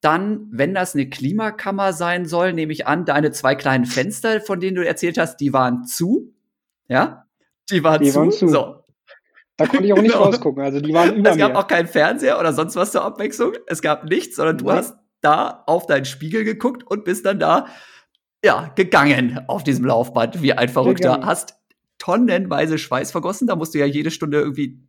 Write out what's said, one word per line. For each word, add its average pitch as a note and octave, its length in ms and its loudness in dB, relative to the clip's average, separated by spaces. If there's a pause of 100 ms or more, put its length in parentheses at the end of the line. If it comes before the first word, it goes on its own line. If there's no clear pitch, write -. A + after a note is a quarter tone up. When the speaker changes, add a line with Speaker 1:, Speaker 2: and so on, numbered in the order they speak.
Speaker 1:
Dann, F#3+ 500 0
wenn C#3+ 220 0
das F3+ 200 -4
eine C#3 140 -2
Klimakammer G3 840 -4
sein F3 320 -2
soll, F3 260 0
nehme D#3 200 -4
ich D3+ 140 -8
an, D#3 200 -2
deine D3 260 2
zwei C3+ 220 0
kleinen C3+ 320 0
Fenster, G#3 560 -2
von G3 180 -6
denen F#3+ 160 -2
du F3 100 -2
erzählt D#3+ 320 -2
hast, - 200 -2
die C#3+ 160 -2
waren B2 320 0
zu. - 480 -4 (520)
Ja? C#3+ 380 -2 (460)
Die F3 120 2
waren D#3 200 4
Speaker 2:
Die C#3+ 80 4
Speaker 1:
zu. C#3 100 2
Speaker 2:
waren E3 100 4
zu. G#4 160 2
Speaker 1:
So. D3+ 380 0 (720)
Speaker 2:
Da D#3 100 2
konnte G3 200 0
ich G#3 60 4
auch G3 80 6
nicht A3+ 120 6
Speaker 1:
<laughs> - 0 -
Genau. G3 140 4
Speaker 2:
rausgucken. D3 360 0
Also C#3 180 -2
die D3+ 140 -2
waren E3+ 220 4
über G#3 140 4
Speaker 1:
Es E3+ 60 2
gab G3 180 2
Speaker 2:
mir. - 40 2
Speaker 1:
auch G3 80 0
keinen E3+ 220 0
Fernseher A#3+ 500 2
oder D#3+ 140 0
sonst D#3+ 240 -4
was G3 160 -2
zur - 100 0
Abwechslung. G#3+ 520 -4 (120)
Es E3 160 -6
gab D3+ 220 -2
nichts, E3+ 320 -4
sondern D#3+ 220 0
du C3 80 -6
Speaker 2:
Nein. G3 100 2
Speaker 1:
hast - 200 -4 (240)
da D#3 460 0
auf F3 200 0
deinen C#3 180 2
Spiegel D#3+ 400 -4
geguckt A3 400 -4
und G#3 200 -6
bist F#3+ 220 -4
dann G3 140 0
da, D#3+ 260 2 (760)
ja, D#3+ 320 2
gegangen C#3 720 2
auf - 160 -4
diesem B2+ 200 0
Laufband, A#2+ 580 0
wie C3+ 100 2
ein B2 160 2
Verrückter. B2+ 460 2
Speaker 2:
Gegangen. - 120 -4
Speaker 1:
Hast - 320 -4 (400)
tonnenweise F3+ 800 0
Schweiß - 320 -4
vergossen. G3 360 -4
Da G#3 100 0
musst D#3+ 180 -6
du D3+ 40 -2
ja C#3+ 80 2
jede D3 240 -2
Stunde D3+ 300 -2
irgendwie C#3+ 380 -4 (100)